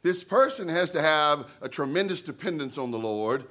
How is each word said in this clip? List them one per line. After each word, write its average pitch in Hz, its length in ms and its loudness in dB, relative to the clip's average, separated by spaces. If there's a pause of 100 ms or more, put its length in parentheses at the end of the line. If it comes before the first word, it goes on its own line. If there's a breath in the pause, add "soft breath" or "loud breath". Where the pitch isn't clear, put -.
this 180 220 0
person 247 440 2
has 170 220 0
to 170 100 -2
have 151 480 4 (140 loud breath)
a 135 60 -6
tremendous 151 520 -2
dependence 143 560 -8
on 127 140 -4
the 113 80 -4
Lord, 110 520 -2